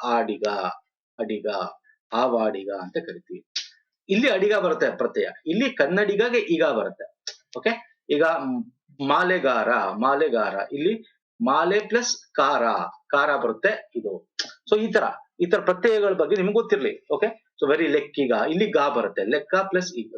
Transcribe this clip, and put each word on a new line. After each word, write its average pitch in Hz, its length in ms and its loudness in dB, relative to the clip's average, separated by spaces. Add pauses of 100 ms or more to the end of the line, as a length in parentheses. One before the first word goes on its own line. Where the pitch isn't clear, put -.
ಆಡಿಗ, 110 400 0 (760)
ಅಡಿಗ, 107 280 -4 (680)
ಹಾವಾಡಿಗ 110 560 0 (120)
ಅಂತ - 160 -8
ಕರಿತೀವಿ. - 480 -12 (640)
ಇಲ್ಲಿ 233 200 2
ಅಡಿಗ 208 260 2
ಬರುತ್ತೆ 160 420 0
ಪ್ರತ್ಯಯ, 107 300 -2 (180)
ಇಲ್ಲಿ 220 240 0
ಕನ್ನಡಿಗಗೆ 202 720 0
ಈಗ 160 260 0
ಬರುತ್ತೆ. 113 500 -4 (420)
ಓಕೆ? - 420 -4 (100)
ಈಗ 147 140 2
ಮ್-, 127 420 -2 (420)
ಮಾಲೆಗಾರ, 139 680 2
ಮಾಲೆಗಾರ, 110 800 0 (180)
ಇಲ್ಲಿ 180 420 -2 (300)
ಮಾಲೆ 170 340 4
ಪ್ಲಸ್ 220 560 -2
ಕಾರ, 147 280 2 (480)
ಕಾರ 143 260 2
ಬರುತ್ತೆ 120 580 -2
ಇದು. 107 380 -8 (400)
So 214 60 6
ಈ 214 120 -2
ತರ, 202 120 2 (360)
ಈ 180 60 0
ತರ 185 160 2
ಪ್ರತ್ಯಯಗಳ 202 520 2
ಬಗ್ಗೆ 180 220 0
ನಿಮ್ಗೆ 196 180 2
ಗೊತ್ತಿರ್ಲಿ. 202 580 0
ಓಕೆ? - 520 -4
So 139 80 4
very 156 160 2
ಲೆಕ್ಕಿಗ, 143 440 0 (180)
ಇಲ್ಲಿ 185 220 0
ಗಾ 143 180 2
ಬರುತ್ತೆ, 104 340 -2
ಲೆಕ್ಕ 143 320 -2
ಪ್ಲಸ್ 180 380 -2
ಈಗ 117 240 -10